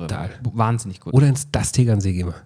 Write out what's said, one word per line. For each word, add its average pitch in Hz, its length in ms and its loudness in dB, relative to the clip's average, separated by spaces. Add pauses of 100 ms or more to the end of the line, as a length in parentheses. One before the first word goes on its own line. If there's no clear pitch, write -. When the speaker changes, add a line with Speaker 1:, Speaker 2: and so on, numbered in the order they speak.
Speaker 1:
Brutal. 80 280 -8 (140)
Speaker 2:
drin. 117 100 -4
Wahnsinnig 113 460 -2
gut. - 140 -10
Speaker 1:
Oder 143 160 6
ins, 135 220 -2
das 107 200 -2
Tegernsee 104 400 2
gehen 90 160 -2
wir. 85 80 -8 (100)